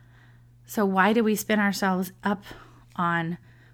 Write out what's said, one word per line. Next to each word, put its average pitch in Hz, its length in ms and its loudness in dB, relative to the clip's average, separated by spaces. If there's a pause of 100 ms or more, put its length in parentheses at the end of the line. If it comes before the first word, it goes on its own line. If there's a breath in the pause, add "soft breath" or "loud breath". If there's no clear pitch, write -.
(680 soft breath)
So - 180 -2
why 190 280 4
do 226 120 2
we 214 100 2
spin 208 240 -2
ourselves 190 540 0 (100)
up 202 220 -2 (500 loud breath)
on 170 440 -2 (360 soft breath)